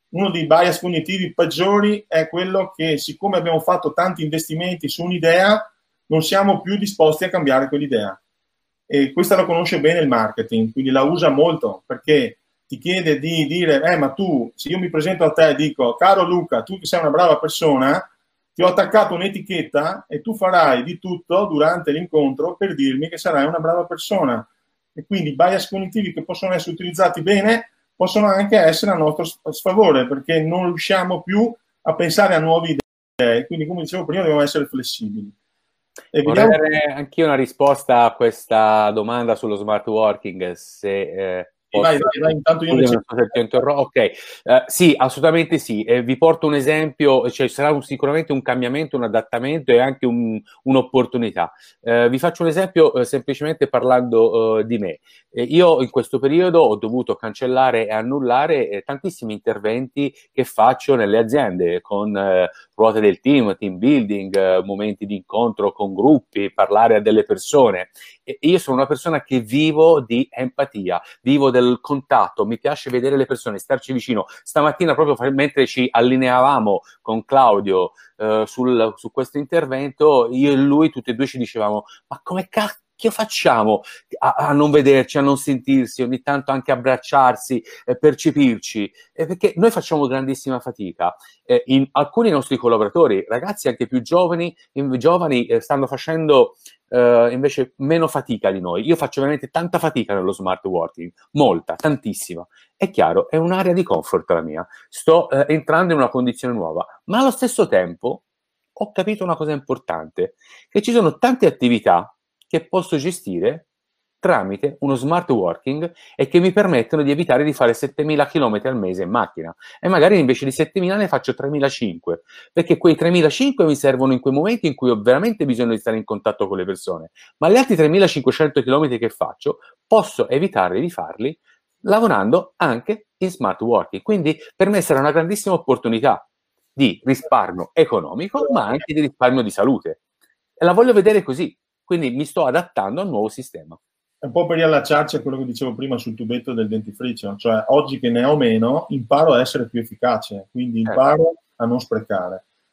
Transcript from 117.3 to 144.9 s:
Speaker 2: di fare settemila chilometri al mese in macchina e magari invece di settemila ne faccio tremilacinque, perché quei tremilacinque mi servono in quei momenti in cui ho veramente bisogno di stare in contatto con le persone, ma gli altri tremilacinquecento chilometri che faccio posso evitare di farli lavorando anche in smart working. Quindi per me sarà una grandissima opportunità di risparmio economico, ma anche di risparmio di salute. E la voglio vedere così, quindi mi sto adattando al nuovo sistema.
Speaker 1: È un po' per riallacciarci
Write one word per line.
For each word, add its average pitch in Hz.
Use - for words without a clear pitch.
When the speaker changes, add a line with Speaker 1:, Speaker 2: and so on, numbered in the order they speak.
Speaker 2:
di 151
fare 123
settemila 147
chilometri 120
al 131
mese 92
in 87
macchina 90
e -
magari 185
invece 131
di 135
settemila 180
ne 208
faccio -
tremilacinque, 131
perché 165
quei 160
tremilacinque 175
mi 151
servono 131
in 127
quei 131
momenti 190
in 143
cui 127
ho 110
veramente 151
bisogno 120
di 113
stare 110
in 107
contatto 104
con 98
le 92
persone, 90
ma 156
gli 202
altri 254
tremilacinquecento 151
chilometri 131
che 113
faccio -
posso -
evitare 117
di 170
farli 110
lavorando 180
anche 127
in 185
smart 107
working. 101
Quindi 151
per 185
me 202
sarà 147
una 143
grandissima 175
opportunità 120
di 127
risparmio 95
economico, 151
ma 190
anche 131
di 151
risparmio 131
di 107
salute. 101
E -
la 175
voglio 233
vedere 208
così, 147
quindi 165
mi 131
sto 156
adattando 123
al 202
nuovo 110
sistema. 82
Speaker 1:
È 143
un 123
po' 170
per 170
riallacciarci 151